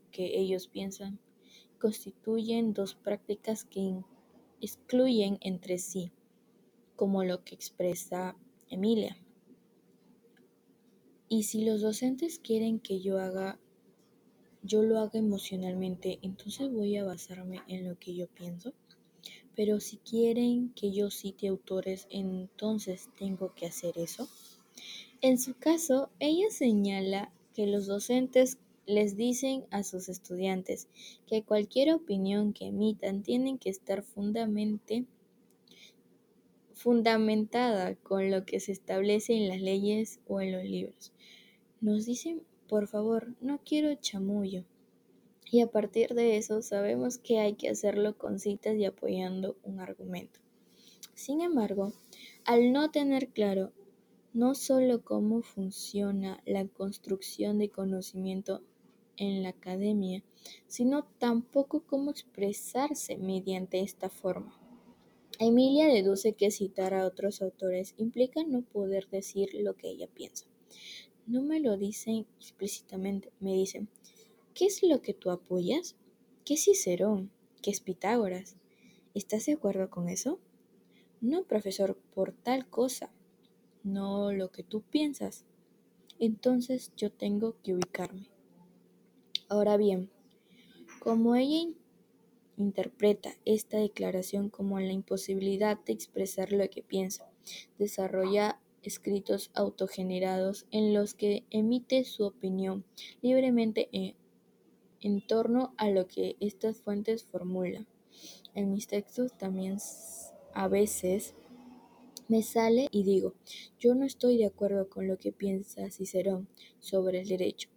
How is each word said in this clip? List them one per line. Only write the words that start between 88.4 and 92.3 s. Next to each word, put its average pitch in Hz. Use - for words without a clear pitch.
Ahora 208
bien, 196
como 233
ella 285
in-, 330